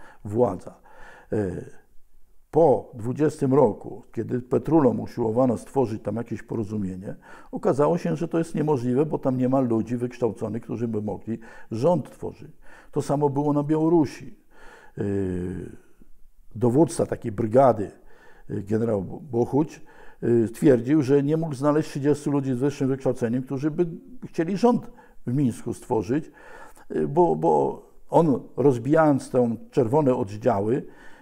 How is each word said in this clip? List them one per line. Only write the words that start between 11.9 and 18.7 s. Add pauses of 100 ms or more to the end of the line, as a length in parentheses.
tworzyć. (400)
To
samo
było
na
Białorusi. (580)
Yy, (800)
dowódca
takiej
brygady, (580)
yy,
generał